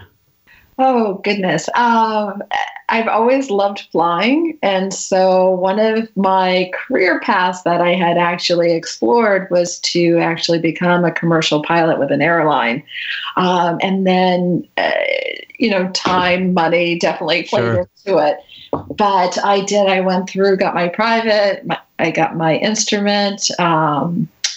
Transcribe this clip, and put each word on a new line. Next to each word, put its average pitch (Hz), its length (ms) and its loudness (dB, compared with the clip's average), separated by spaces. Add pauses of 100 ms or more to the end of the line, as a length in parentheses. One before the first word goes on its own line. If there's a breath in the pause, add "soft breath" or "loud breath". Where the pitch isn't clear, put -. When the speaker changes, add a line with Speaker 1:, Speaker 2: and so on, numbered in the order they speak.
(800 soft breath)
Speaker 1:
Oh, 233 440 2
goodness. 185 520 -2
Um, 220 680 0 (480)
I've 226 180 -2
always 247 440 0
loved 202 400 -2
flying. 208 720 0
And 190 280 0
so 185 600 2
one 185 280 0
of 220 380 0
my 185 560 2
career 339 460 0
paths 185 420 -2
that 175 180 0
I 175 140 2
had 175 240 2
actually 175 560 0
explored 196 760 0
was 175 300 0
to 170 360 2
actually 165 400 0
become 175 480 0
a 165 60 0
commercial 160 500 0
pilot 165 380 0
with 139 120 -2
an 143 120 2
airline. 151 580 0 (540 loud breath)
Um, 175 480 0
and 190 240 0
then, 180 600 2 (100)
uh, 80 120 0 (680)
you 226 100 2
know, 185 220 0
time, 180 640 0
money 170 420 2
definitely 170 460 -2
played 165 180 -2
Speaker 2:
Sure. 180 260 0 (180)
Speaker 1:
into 190 120 2
it. 151 200 2 (600 loud breath)
But 196 480 2
I 202 160 2
did. 202 260 2
I 190 140 2
went 185 260 0
through, 190 300 2
got 190 160 0
my 175 140 0
private, 214 800 0
my, 165 100 -4 (220)
I 170 100 0
got 160 260 -2
my 160 200 0
instrument, 202 1040 -2
um, 165 680 0 (280 loud breath)